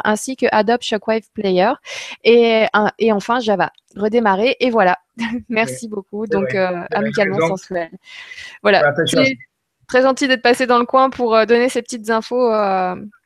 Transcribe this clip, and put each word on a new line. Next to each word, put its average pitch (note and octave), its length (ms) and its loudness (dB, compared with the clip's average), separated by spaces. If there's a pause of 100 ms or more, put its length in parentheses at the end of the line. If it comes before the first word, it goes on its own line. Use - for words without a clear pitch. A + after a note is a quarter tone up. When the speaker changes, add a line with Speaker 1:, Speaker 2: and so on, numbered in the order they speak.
Speaker 1:
ainsi G#3+ 320 -2
que - 160 -2
Adobe A3 300 2
Shockwave A3 520 -4
Player. G3 380 0 (540)
Et, A3+ 400 6 (100)
euh, G#3 120 4 (100)
et A3 160 2
enfin, A#3 260 -2
Java. G3+ 320 -2 (240)
Redémarrer. G#3+ 640 0
Et B3+ 120 0
voilà. G3 260 2 (200)
<laughs> » A3+ 220 -6 (100)
Merci A3+ 360 -4
Speaker 2:
Oui. A3 60 -14
Speaker 1:
beaucoup. G#3 340 -10
Speaker 2:
C'est G#3 80 -6
Speaker 1:
Donc, G3 160 -2
Speaker 2:
vrai. G#3 80 -4
Speaker 1:
euh, F#3 120 0
Speaker 2:
Vous F3+ 60 -6
avez E3+ 200 -8
Speaker 1:
amicalement, G#3 420 -2
Speaker 2:
raison. E3 180 0
Speaker 1:
Sanswell. F3 340 -8 (720)
Voilà. G3+ 200 4
Speaker 2:
Voilà, D3 80 4
attention - 300 0
à C4+ 40 4
Speaker 1:
C'est C4+ 80 2
Speaker 2:
ça. C4 40 -8 (520)
Speaker 1:
très B3+ 140 2
gentil C4 260 0
d'être B3+ 140 0
passé B3 260 2
dans A#3+ 120 4
le A#3+ 60 0
coin C4 240 2
pour, B3 240 -2
euh, A3 120 4
donner A#3 240 2
ces B3 120 -4
petites A3+ 280 -10
infos, A#3 440 0
euh, F#3+ 420 -2 (300)